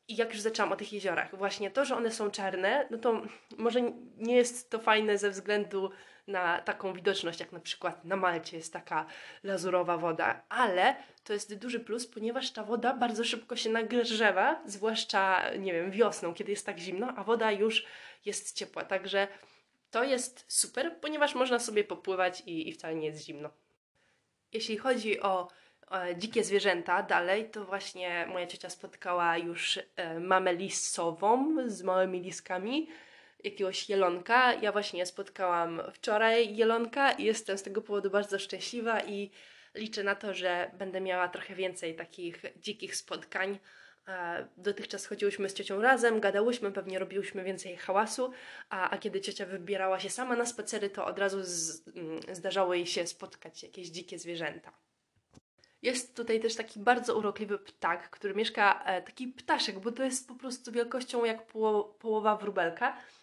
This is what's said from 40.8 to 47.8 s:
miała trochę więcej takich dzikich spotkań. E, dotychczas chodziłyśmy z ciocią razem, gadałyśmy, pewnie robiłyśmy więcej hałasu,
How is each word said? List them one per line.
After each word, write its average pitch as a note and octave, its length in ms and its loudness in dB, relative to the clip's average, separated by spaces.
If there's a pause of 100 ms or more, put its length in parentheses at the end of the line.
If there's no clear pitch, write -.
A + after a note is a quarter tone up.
miała F3+ 260 2
trochę F3+ 280 -10
więcej F3+ 400 -4
takich E3+ 500 -10 (120)
dzikich G#3 380 -10
spotkań. F#3+ 640 -6 (480)
E, F3 400 -6 (100)
dotychczas G3+ 480 -6
chodziłyśmy G3+ 440 -2
z G3 40 -8
ciocią G3 280 -4
razem, A#3 380 6
gadałyśmy, G#3 520 2
pewnie F#3+ 280 -6
robiłyśmy F#3 440 -6
więcej F#3 340 -8
hałasu, A3 540 0 (380)